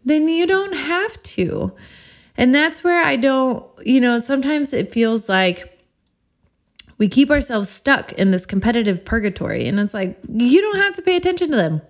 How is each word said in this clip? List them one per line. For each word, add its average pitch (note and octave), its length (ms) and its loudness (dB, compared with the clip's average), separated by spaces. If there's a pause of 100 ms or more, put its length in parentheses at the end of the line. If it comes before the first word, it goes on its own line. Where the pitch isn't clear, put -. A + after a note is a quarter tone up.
then D4+ 240 2
you E4 180 0
don't F#4+ 280 0
have F4 500 -4
to. F#3 500 -4 (640)
And B3+ 160 4
that's D#4 300 0
where F4 200 2
I C#4+ 120 0
don't, C4 500 0 (200)
you C4 160 4
know, A#3+ 180 2
sometimes C#4 540 -2
it A#3 180 -4
feels A3+ 380 0
like F#3 420 0 (1300)
we G#3+ 100 2
keep B3+ 220 2
ourselves B3 400 -2
stuck - 440 -2
in F#3+ 180 2
this F#3 140 0
competitive G#3 580 0
purgatory. G#3 640 -4
And G3 120 0
it's G#3 140 -2
like, F#3+ 240 -6 (120)
you B3 320 4
don't G#4 160 -2
have G4 180 0
to F4+ 60 -12
pay F#4 140 2
attention F4+ 360 -2
to C4+ 60 0
them. D#3+ 320 0